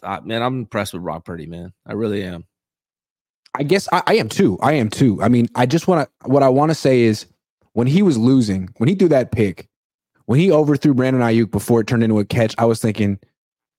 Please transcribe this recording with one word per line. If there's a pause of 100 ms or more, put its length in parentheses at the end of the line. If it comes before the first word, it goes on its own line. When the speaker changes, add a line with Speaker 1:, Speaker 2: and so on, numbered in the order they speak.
Speaker 1:
I,
man,
I'm
impressed
with
Brock
Purdy,
man. (120)
I
really
am. (1080)
Speaker 2:
I
guess
I,
I
am
too.
I
am
too.
I
mean,
I
just
wanna, (180)
what
I
wanna
say
is (480)
when
he
was
losing,
when
he
threw
that
pick, (580)
when
he
overthrew
Brandon
Ayuk
before
it
turned
into
a
catch,
I
was
thinking, (600)